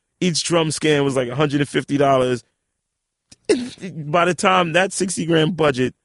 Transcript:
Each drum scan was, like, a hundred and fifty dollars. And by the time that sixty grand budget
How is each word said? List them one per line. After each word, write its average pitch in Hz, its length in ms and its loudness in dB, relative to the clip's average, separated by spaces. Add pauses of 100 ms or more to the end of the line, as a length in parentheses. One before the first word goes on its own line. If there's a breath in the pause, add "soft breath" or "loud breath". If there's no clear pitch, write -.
(220)
Each 170 240 0
drum 160 260 0
scan 147 320 2
was, 139 140 0
like, 127 100 -2
a 123 80 -10
hundred 147 240 0
and 139 100 0
fifty 143 280 -2
dollars. 131 460 2 (1040)
And 196 640 -4
by 170 140 2
the 180 80 2
time 185 400 2
that 185 200 0
sixty 185 320 -4
grand 160 320 2
budget 135 360 0 (120)